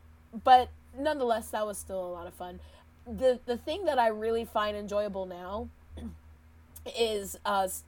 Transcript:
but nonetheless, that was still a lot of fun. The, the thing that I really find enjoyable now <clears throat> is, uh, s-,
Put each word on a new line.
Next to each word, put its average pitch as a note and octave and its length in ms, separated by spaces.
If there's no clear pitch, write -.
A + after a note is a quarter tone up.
but B3+ 240
nonetheless, B3+ 520
that G#3+ 180
was G3+ 100
still F#3+ 240
a F3+ 120
lot F3 140
of E3+ 60
fun. F3+ 280
The, B3 400
the A#3+ 120
thing D#4+ 300
that C#4 120
I A#3 80
really A3+ 380
find G#3 320
enjoyable G3+ 480
now F#3 420
<clears throat> - 60
is, G#3+ 480
uh, G3+ 200
s-, - 220